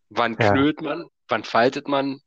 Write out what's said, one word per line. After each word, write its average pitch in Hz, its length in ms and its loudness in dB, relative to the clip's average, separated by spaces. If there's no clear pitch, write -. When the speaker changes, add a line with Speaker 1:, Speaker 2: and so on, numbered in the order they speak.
Speaker 1:
Wann 117 280 -2
Speaker 2:
Ja. 117 100 2
Speaker 1:
knüllt 143 340 2
man? 160 240 -8
Wann 113 160 -2
faltet 131 440 0
man? 139 380 -2